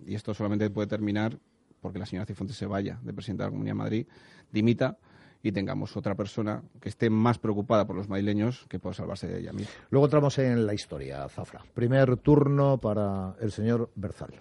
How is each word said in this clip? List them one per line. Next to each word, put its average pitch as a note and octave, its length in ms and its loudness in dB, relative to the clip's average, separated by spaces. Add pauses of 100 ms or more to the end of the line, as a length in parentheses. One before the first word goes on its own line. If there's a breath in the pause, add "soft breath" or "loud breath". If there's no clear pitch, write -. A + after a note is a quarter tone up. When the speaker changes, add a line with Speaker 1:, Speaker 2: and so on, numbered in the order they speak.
Speaker 1:
Y G2+ 100 -6
esto A2 180 -6
solamente G#2 360 0
puede G2+ 180 -2
terminar G#2+ 520 -2 (400)
porque F#2+ 180 -8
la F#2 80 -6
señora F#2+ 200 -6
Cifuentes G2 320 -8
se - 100 -6
vaya G2 360 -4
de A2+ 100 -10
presidenta G2+ 300 -6
de G2+ 40 -4
la G2+ 40 -6
Comunidad G#2 220 -4
de G#2 60 -4
Madrid, G#2+ 280 -2 (440 soft breath)
dimita C3 460 2 (460 soft breath)
y A2 80 0
tengamos G2 460 -4
otra G2+ 160 -2
persona G#2+ 480 -4 (180)
que - 100 -10
esté A#2 200 2
más A2 300 4
preocupada G#2 480 2
por - 80 -6
los G2+ 120 -6
madrileños G#2 600 -2
que F#2+ 80 -8
por F#2 160 -6
salvarse F2 340 -8
de F2+ 120 -6
ella F2 120 -10
misma. G2+ 200 -8 (180 loud breath)
Speaker 2:
Luego C#3 160 6
entramos C#3+ 320 4
en A#2+ 300 2
la G#2 80 0
historia, C#2 540 -8
Zafra. - 440 -14
Primer B2+ 440 4
turno C#3 600 6
para G2 640 -2
el G#2+ 100 -2
señor A2+ 440 0
Berzal. - 460 -10